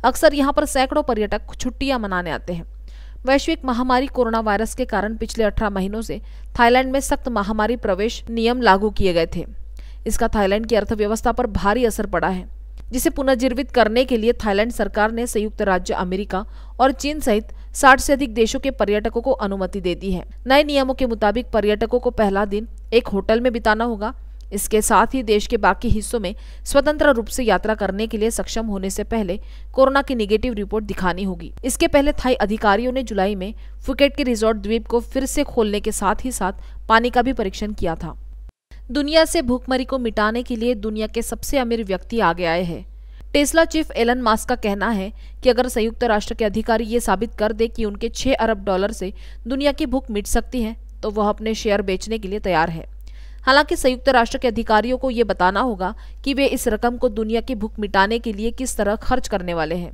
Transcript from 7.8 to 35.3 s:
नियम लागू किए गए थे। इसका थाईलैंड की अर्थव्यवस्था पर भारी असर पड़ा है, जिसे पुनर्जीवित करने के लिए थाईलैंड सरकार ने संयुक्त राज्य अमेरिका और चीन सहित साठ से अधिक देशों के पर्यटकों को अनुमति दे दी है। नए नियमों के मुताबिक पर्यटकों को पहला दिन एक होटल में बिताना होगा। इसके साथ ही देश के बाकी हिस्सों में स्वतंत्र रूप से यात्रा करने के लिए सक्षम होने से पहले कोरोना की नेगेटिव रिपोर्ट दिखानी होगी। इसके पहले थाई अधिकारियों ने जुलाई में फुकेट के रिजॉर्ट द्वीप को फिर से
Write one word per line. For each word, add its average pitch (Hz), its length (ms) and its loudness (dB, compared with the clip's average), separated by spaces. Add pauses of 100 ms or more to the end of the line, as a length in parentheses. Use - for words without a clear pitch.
नियम 233 320 0
लागू 202 280 6
किए 196 220 2
गए 165 140 4
थे। 165 180 -6 (600)
इसका 220 220 0
थाईलैंड 214 380 2
की 226 100 2
अर्थव्यवस्था 208 560 0
पर 240 160 0
भारी 202 360 2
असर 214 220 0
पड़ा 165 220 0
है, 185 200 -4 (440)
जिसे 262 180 2
पुनर्जीवित 262 600 0
करने 226 340 4
के 240 120 0
लिए 226 200 2
थाईलैंड 220 360 0
सरकार 214 400 0
ने 233 140 -4
संयुक्त 214 360 -2
राज्य 185 340 0
अमेरिका 190 480 -4 (360)
और 269 140 6
चीन 294 260 -4
सहित 220 320 0 (220)
साठ 269 260 8
से 285 120 2
अधिक 254 220 0
देशों 226 260 2
के 269 120 -2
पर्यटकों 208 480 0
को 180 120 0
अनुमति 196 480 -4
दे 175 140 -2
दी 190 180 -4
है। 175 120 -4 (220)
नए 277 180 6
नियमों 269 300 0
के 262 120 0
मुताबिक 220 460 0
पर्यटकों 214 460 2
को 240 140 0
पहला 202 340 2
दिन 208 220 -4 (240)
एक 233 160 4
होटल 208 320 2
में 247 120 2
बिताना 226 320 2
होगा। 226 300 -4 (380)
इसके 214 300 2
साथ 220 320 4
ही 262 80 0
देश 208 240 2
के 240 100 0
बाकी 202 320 2
हिस्सों 214 320 0
में 190 140 -4 (300)
स्वतंत्र 294 480 4
रूप 226 140 0
से - 160 -4
यात्रा 214 320 4
करने 202 320 -2
के 226 120 -4
लिए 214 120 2
सक्षम 220 360 -4
होने 196 240 -2
से 208 140 -4
पहले 208 340 -2 (340)
कोरोना 269 300 6
की 269 120 -2
नेगेटिव 220 380 0
रिपोर्ट 208 320 -4
दिखानी 185 380 -2
होगी। 175 300 -6 (120)
इसके 320 240 2
पहले 285 260 4
थाई 254 220 0
अधिकारियों 214 560 2
ने 262 100 -2
जुलाई 202 320 0
में 190 200 -6 (240)
फुकेट 277 380 2
के 285 60 -2
रिजॉर्ट 220 360 2
द्वीप 220 280 -2
को 233 160 0
फिर 269 240 -2
से 285 180 0